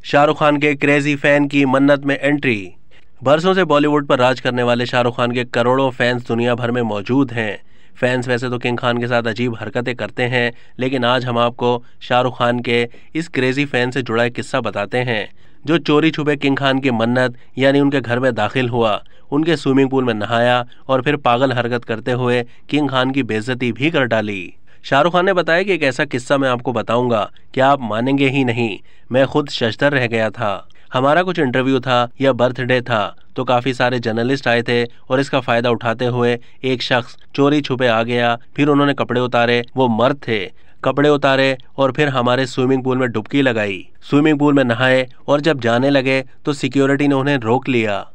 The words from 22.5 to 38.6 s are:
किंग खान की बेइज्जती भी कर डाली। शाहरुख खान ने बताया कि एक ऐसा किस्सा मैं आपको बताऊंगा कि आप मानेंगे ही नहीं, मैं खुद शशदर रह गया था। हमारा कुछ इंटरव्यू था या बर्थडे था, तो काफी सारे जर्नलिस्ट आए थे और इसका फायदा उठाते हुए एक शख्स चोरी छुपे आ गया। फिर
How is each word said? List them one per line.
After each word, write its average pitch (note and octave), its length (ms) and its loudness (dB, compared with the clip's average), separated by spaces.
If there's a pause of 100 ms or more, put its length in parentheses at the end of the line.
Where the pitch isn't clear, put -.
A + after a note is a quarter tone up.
किंग C#3+ 200 0
खान C3 220 0
की C3+ 120 0
बेइज्जती A#2 480 -2
भी B2+ 200 -2
कर C#3+ 140 2
डाली। G#2 480 -2 (300)
शाहरुख D#3 300 2
खान F3+ 120 2
ने G3 80 2
बताया E3+ 300 2
कि G3 100 0
एक D#3 100 0
ऐसा C#3+ 220 0
किस्सा C#3 320 -2
मैं C3+ 120 2
आपको B2 240 -2
बताऊंगा A2+ 580 0 (220)
कि C3 80 0
आप C3+ 200 4
मानेंगे B2+ 480 0
ही C3+ 140 2
नहीं, A#2 360 -2 (320)
मैं B2+ 160 4
खुद D3 220 0
शशदर C#3 420 0
रह B2+ 160 2
गया A2+ 220 0
था। G#2 380 -6 (260)
हमारा C#3+ 300 4
कुछ F3+ 160 -2
इंटरव्यू C3 400 2
था B2 300 0 (120)
या C3+ 120 4
बर्थडे B2 480 0
था, G#2+ 340 -2 (200)
तो C3 80 -4
काफी B2 300 0
सारे B2 260 0
जर्नलिस्ट A#2 480 0
आए A#2+ 140 2
थे A#2+ 220 0
और - 360 -2
इसका C#3 200 0
फायदा A#2+ 300 0
उठाते A#2 360 0
हुए A#2+ 340 0 (240)
एक C3 180 -2
शख्स - 360 0 (180)
चोरी C#3+ 260 4
छुपे C3 260 0
आ A2+ 160 2
गया। A#2+ 340 0 (180)
फिर C#3+ 120 2